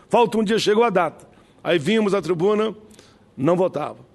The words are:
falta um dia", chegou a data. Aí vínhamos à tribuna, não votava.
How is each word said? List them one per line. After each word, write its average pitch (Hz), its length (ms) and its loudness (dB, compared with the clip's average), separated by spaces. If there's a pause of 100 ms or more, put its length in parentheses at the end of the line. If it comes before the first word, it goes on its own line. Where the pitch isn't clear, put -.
falta 220 300 2
um 220 40 0
dia", 214 140 0
chegou 208 260 2
a 240 60 2
data. 175 380 -4 (360)
Aí 165 140 0
vínhamos 196 380 0
à 202 80 0
tribuna, 196 500 -2 (640)
não 160 180 2
votava. 143 440 -4 (160)